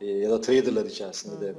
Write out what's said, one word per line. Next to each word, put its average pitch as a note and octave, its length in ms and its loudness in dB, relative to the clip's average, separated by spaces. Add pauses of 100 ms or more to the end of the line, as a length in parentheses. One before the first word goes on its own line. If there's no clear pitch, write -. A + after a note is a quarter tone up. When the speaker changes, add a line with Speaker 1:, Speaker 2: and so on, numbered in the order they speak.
Speaker 1:
e, G2+ 60 -8
ya G2+ 240 0
da A2+ 100 4
traderlar A2+ 460 4
içerisinde G2+ 500 -10
Speaker 2:
Hı F#2+ 40 -12
Speaker 1:
de G2+ 80 -4
Speaker 2:
hı. F#2+ 100 -6